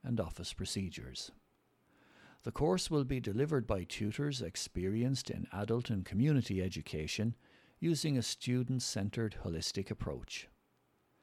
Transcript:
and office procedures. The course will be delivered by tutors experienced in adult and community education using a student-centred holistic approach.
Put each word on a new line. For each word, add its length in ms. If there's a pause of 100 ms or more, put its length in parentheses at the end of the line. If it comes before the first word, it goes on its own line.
and 160
office 340
procedures. 800 (1080)
The 100
course 400
will 100
be 160
delivered 480
by 160
tutors 580
experienced 920
in 220
adult 380
and 140
community 580
education 720 (460)
using 360
a 60
student-centred 1200
holistic 480
approach. 560 (760)